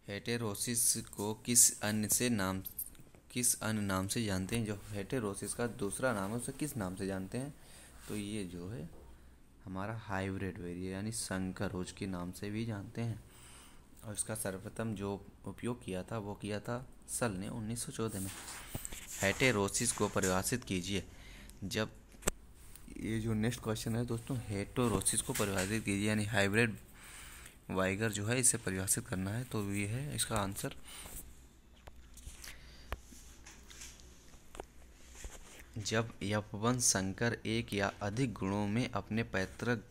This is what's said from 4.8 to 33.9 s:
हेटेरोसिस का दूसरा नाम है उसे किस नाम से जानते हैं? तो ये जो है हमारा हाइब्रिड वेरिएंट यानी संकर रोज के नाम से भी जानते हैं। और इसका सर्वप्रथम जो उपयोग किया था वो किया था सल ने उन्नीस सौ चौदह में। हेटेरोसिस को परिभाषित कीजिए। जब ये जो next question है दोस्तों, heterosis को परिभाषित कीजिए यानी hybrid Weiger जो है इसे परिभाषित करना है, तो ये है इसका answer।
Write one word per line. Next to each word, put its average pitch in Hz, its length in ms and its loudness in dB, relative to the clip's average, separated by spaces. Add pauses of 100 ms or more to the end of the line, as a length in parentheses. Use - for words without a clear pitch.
हेटेरोसिस 101 680 -2
का 120 140 0 (100)
दूसरा 113 360 2
नाम 98 180 0
है 117 60 0
उसे 131 160 -4
किस 147 240 -2
नाम 92 180 0
से 98 120 -2
जानते 95 300 -2
हैं? 143 160 -4 (540)
तो 104 80 -4
ये 104 300 -2
जो 87 240 -6
है 151 200 -6 (760)
हमारा 98 320 -4
हाइब्रिड 95 600 -2
वेरिएंट 90 360 -4
यानी 101 180 -2
संकर 92 600 0
रोज 90 200 -2
के 101 160 -4
नाम 90 240 -4
से 104 180 -6
भी 110 160 -2
जानते 110 360 -4
हैं। 113 220 -2 (800)
और 110 100 -8
इसका 110 220 -2
सर्वप्रथम 104 600 -2
जो 98 300 -2 (200)
उपयोग 117 400 -4
किया 92 180 -2
था 117 140 -4
वो 101 180 -4
किया 101 240 -4
था 120 280 -4 (220)
सल 117 220 2
ने 95 180 -4
उन्नीस 117 360 -2
सौ - 60 -6
चौदह 107 280 -2
में। 95 120 -2 (880)
हेटेरोसिस 104 680 6
को 104 180 4
परिभाषित 95 540 4
कीजिए। 92 400 0 (600)
जब 107 280 0 (1080)
ये 110 220 0
जो 110 140 2
next 110 280 2
question 113 340 0
है 120 100 2
दोस्तों, 117 340 -2
heterosis 104 840 2
को 131 120 -2
परिभाषित 98 520 2
कीजिए 101 240 4
यानी 107 160 4
hybrid 104 520 4 (920)
Weiger 98 420 4
जो 104 140 -2
है 120 140 4
इसे - 180 8
परिभाषित 95 500 0
करना 95 240 0
है, 120 120 -2
तो 104 280 0
ये 101 160 0
है 131 280 -2
इसका 117 200 0
answer। 101 400 0 (4000)